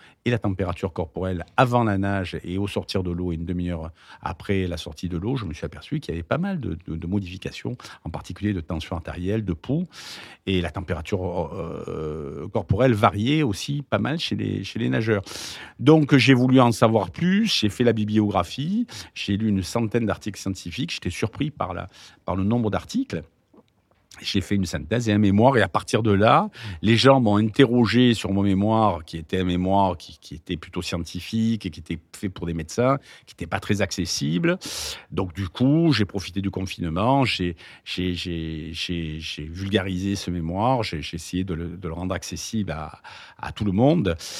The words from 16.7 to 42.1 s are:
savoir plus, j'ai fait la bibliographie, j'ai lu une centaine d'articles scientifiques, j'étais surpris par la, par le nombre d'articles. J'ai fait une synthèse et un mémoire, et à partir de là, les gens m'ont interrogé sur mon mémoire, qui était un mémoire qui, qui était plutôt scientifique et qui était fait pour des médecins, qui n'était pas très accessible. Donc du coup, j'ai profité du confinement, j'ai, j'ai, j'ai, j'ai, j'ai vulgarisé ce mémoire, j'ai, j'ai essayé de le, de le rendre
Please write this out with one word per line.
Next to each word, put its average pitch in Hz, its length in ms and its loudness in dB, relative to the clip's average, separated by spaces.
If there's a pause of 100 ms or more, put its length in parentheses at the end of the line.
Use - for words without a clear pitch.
savoir 110 380 4
plus, 196 340 2
j'ai 110 240 0
fait 120 160 0
la 117 80 6
bibliographie, 107 920 0 (260)
j'ai - 240 -2
lu 110 100 0
une 95 160 2
centaine 117 420 0
d'articles 98 340 -4
scientifiques, 98 520 -6
j'étais - 180 -6
surpris 139 400 -4
par 92 240 -6
la, 90 140 -8 (380)
par 87 100 -2
le 95 80 0
nombre 110 260 2
d'articles. 98 540 -4 (960)
J'ai - 220 -2
fait 101 140 -2
une 95 100 2
synthèse 92 440 -2
et 104 40 4
un 104 60 4
mémoire, 107 380 6
et 104 40 6
à 92 60 4
partir - 340 0
de 113 80 2
là, 120 400 6 (320)
les 113 160 4
gens 135 240 8
m'ont 104 160 4
interrogé 117 800 6
sur 95 180 -2
mon 98 80 2
mémoire, 101 640 2
qui - 100 -12
était 82 240 -2
un 92 40 2
mémoire 92 520 2
qui, - 240 -18
qui - 140 -18
était 85 240 -8
plutôt - 240 -8
scientifique 104 840 -4
et - 20 -6
qui 82 120 -14
était 82 180 -8 (180)
fait 104 100 -6
pour 92 200 -8
des 82 80 -2
médecins, 120 420 0 (300)
qui - 80 -20
n'était 92 100 -10
pas 101 140 -4
très 101 240 0
accessible. 165 720 -2 (540)
Donc 90 240 -4
du 95 140 -4
coup, 151 440 4
j'ai 104 120 2
profité 95 360 -6
du 98 80 -2
confinement, 95 760 0
j'ai, 87 300 -2 (300)
j'ai, 90 300 -4
j'ai, 80 580 -6
j'ai, 82 460 -6
j'ai 80 240 -10
vulgarisé 95 720 -2
ce 92 160 -6
mémoire, 95 500 0
j'ai, 80 220 -6
j'ai - 140 -10
essayé 90 260 -4
de 95 100 -6
le, 85 240 -8
de 92 100 -10
le 80 60 -8
rendre 92 220 -4